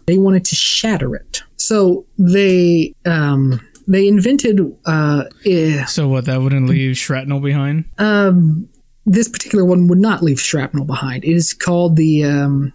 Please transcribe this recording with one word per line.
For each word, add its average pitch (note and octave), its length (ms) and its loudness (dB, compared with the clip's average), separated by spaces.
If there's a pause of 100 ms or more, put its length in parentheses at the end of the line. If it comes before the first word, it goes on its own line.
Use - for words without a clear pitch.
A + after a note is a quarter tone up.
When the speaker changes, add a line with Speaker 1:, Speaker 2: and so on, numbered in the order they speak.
Speaker 1:
They F3 100 2
wanted F#3+ 280 2
to - 100 -4
shatter - 600 -4
it. - 280 -12 (140)
So G3 480 0 (120)
they, F3+ 800 2 (100)
um, C#3 560 0 (260)
they G3 200 4
invented, G#3 520 2 (260)
uh, D3+ 400 0 (200)
eh, D#3+ 400 0
Speaker 2:
So D3 220 -4
what, C3 180 -2
that C3 160 -2
wouldn't C3+ 260 0
leave C3 300 0
shrapnel C#3 420 -6
behind? C#3+ 460 -4 (120)
Speaker 1:
Um, F#3+ 680 2 (380)
this A3 220 2
particular G#3 380 -2
one F3+ 220 4
would F3+ 120 4
not G3+ 240 0
leave C#3+ 160 0
shrapnel C#3 460 -4
behind. C3 400 -8
It E3 80 0
is E3+ 200 0
called F3 440 0
the, D#3 260 2
um, C#3 520 -2